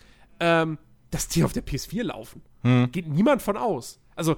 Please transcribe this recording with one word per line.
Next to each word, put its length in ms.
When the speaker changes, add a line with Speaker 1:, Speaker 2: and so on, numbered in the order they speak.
Speaker 1:
ähm, 360
dass 180
die 160
auf 80
der 100
P 140
S 100
vier 180
laufen. 380
Speaker 2:
Hm. 280
Speaker 1:
Geht 160
niemand 340
von 160
aus. 440
Also, 220